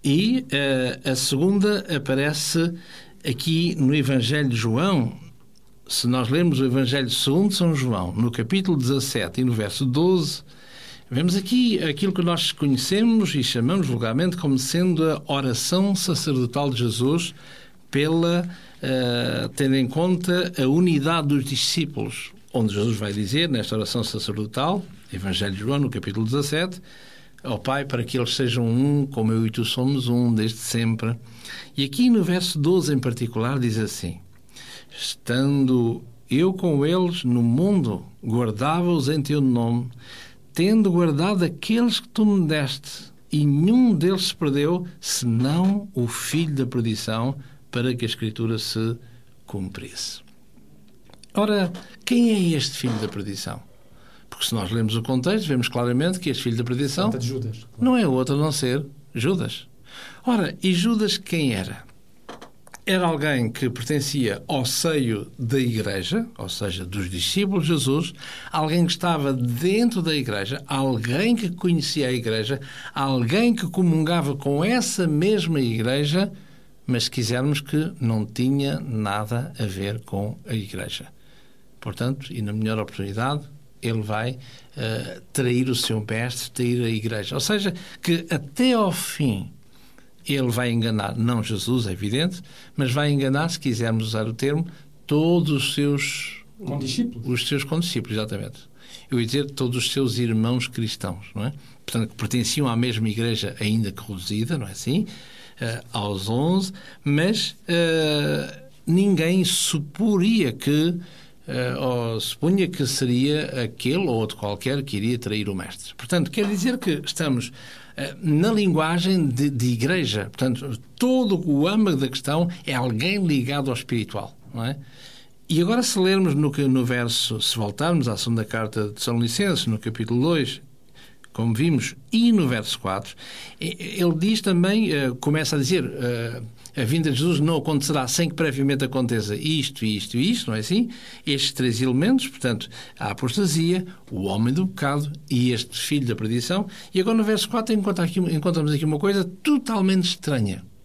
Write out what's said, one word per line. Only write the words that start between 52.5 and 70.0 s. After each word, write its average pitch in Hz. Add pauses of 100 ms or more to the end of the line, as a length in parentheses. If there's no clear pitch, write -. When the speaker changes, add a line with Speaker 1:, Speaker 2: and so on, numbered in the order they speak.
Speaker 1:
este -
filho 117
da 107
perdição? 98 (680)
Porque -
se -
nós 98
lemos 110
o 117
contexto, 165
vemos 127
claramente 127
que 170
este -
filho 117
da 120
perdição 139
Speaker 2:
Trata -
de 120
Judas, 117
claro. -
Speaker 1:
não 254
é 220
outro 131
a 143
não 151
ser 139 (300)
Judas. 135 (600)
Ora, 208
e 185
Judas 214
quem 147
era? 98 (1000)
Era 185
alguém 143
que 123
pertencia 127
ao 135
seio 127
da 123
igreja, 113 (100)
ou 95
seja, 92
dos 92
discípulos 185
de 165
Jesus, 143 (380)
alguém 160
que 170
estava 151
dentro 175